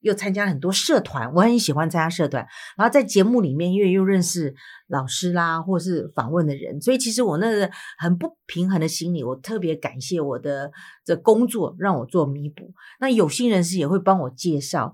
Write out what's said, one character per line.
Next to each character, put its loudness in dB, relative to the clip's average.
又 2
参 -2
加 0
很 0
多 -2
社 2
团， -4
我 4
很 6
喜 0
欢 0
参 0
加 2
社 0
团， -4
然 2
后 2
在 4
节 4
目 4
里 0
面 0
因 2
为 4
又 4
认 4
识 -2
老 -4
师 -4
啦， 0
或 0
是 -4
访 -4
问 2
的 0
人， -10
所 2
以 4
其 -2
实 0
我 0
那 0
个 0
很 0
不 -8
平 -4
衡 2
的 0
心 -4
理， -2
我 -4
特 -8
别 -2
感 -10
谢 -4
我 -4
的 -6
这 0
工 4
作 -4
让 0
我 -4
做 0
弥 -6
补。 -18
那 -2
有 4
心 0
人 4
士 -2
也 0
会 2
帮 4
我 -4
介 -2
绍 -4